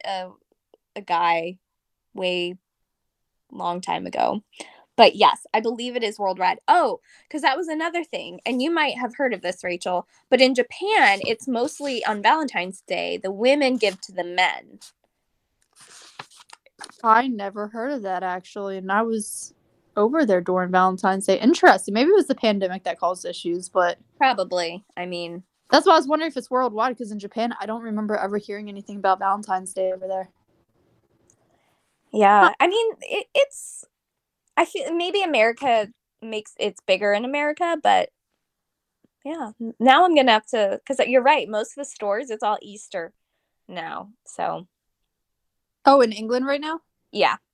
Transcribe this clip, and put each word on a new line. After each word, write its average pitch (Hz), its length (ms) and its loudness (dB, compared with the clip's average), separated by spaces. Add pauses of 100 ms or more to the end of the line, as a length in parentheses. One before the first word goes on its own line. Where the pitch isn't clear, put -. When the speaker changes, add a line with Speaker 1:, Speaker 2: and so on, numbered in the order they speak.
Speaker 1:
uh, 185 260 -8 (680)
a 208 40 -10
guy 170 580 0 (560)
way 180 420 -4 (960)
long 180 280 -6
time 175 260 -6
ago. - 360 -2 (540)
But 220 180 8
yes, 190 400 2
I 220 60 2
believe 240 340 -6
it 240 80 -4
is 220 160 -4
worldwide. 185 480 -2
Oh, 285 340 2 (300)
'cause 294 120 -8
that 277 140 2
was 330 120 -6
another 320 340 -4
thing, 180 420 -12
and 247 160 -2
you 294 120 0
might 294 260 0
have 240 180 -6
heard 262 160 -2
of 190 100 -8
this, 185 200 -6
Rachel, 180 460 -4 (200)
but 254 120 4
in 262 160 6
Japan, 254 680 2
it's 226 220 -4
mostly 254 580 -4
on 208 180 -4
Valentine's 220 600 0
Day, 175 340 -6
the 190 140 -6
women 254 460 2
give 240 260 -2
to 202 100 -18
the 180 120 -6
men. 175 560 -4 (2250)
Speaker 2:
I 233 240 4
never 208 400 -6
heard 233 240 -6
of 254 100 -6
that, 185 220 -4
actually, 190 540 -8
and 190 120 -8
I 208 120 4
was 226 520 -6 (420)
over 247 300 2
there 185 140 2
during 180 320 -2
Valentine's 190 540 2
Day. 190 120 2
Interesting. 226 560 6
Maybe 269 160 2
it 415 40 6
was 381 120 6
the 262 80 -2
pandemic 196 500 -2
that 175 140 -6
caused 180 260 -4
issues, 180 440 -6
but 180 300 0 (180)
Speaker 1:
Probably. 185 680 0 (120)
I 180 100 -8
mean 175 380 -10 (260)
Speaker 2:
that's 285 160 4
why 349 60 8
I 320 40 8
was 269 120 2
wondering 311 220 -2
if - 60 -10
it's 247 140 -10
worldwide, 247 480 -2
'cause 220 140 -10
in 214 80 -10
Japan, 220 400 -6
I 214 60 -8
don't 226 160 -8
remember 214 340 -4
ever 202 220 -4
hearing 208 300 -10
anything 202 280 -14
about 190 240 2
Valentine's 190 540 -4
Day 185 180 -4
over 185 160 -10
there. 190 220 -8 (1800)
Speaker 1:
Yeah, 208 380 6
Speaker 2:
Huh. 302 100 2
Speaker 1:
I 330 100 2
mean, 453 240 0 (100)
it, - 320 -8
it's, - 500 -2 (720)
I 339 80 4
feel 302 300 -6
maybe 370 280 -2
America 233 680 0 (300)
makes, 220 360 -12
it's 202 220 -6
bigger 202 320 2
in 214 140 0
America, 294 560 -2
but 196 260 4 (1160)
yeah, 285 240 -8 (100)
n-, 226 180 -10
now 262 280 6
I'm 349 80 2
gonna 262 180 6
have 214 140 2
to, 202 400 -2
'cause 262 140 -4
you're 247 220 4
right, 262 280 2
most 214 220 -4
of - 40 -18
the 277 80 -10
stores, 220 460 -6
it's 214 120 -8
all 214 200 0
Easter 202 500 -12 (560)
now, 180 420 -12 (140)
so. 170 420 -8 (1160)
Speaker 2:
Oh, 277 160 6
in 226 120 4
England 226 340 -4
right 285 160 -2
now? 320 180 -6 (320)
Speaker 1:
Yeah, 170 240 0 (180)